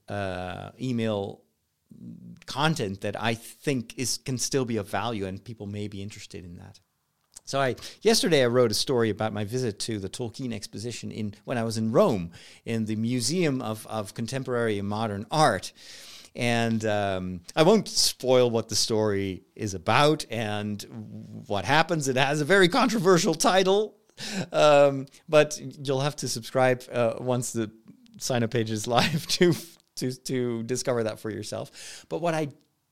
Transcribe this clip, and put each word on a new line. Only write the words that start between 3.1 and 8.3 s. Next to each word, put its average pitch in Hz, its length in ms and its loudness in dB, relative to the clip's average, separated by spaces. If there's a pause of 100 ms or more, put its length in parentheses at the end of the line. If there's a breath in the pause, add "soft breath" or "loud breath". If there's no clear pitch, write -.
I 117 140 0
think - 640 -6
is, 127 200 -2
can 131 220 -6
still 131 260 0
be 117 120 -2
of 101 120 -4
value, 104 380 -4
and 98 140 -8
people 107 260 -14
may 104 200 -6
be 101 140 -10
interested 98 420 -14
in 87 140 -16
that. 98 220 -20 (640)
So 135 160 -2
I, 127 140 0 (260 loud breath)
yesterday 196 420 4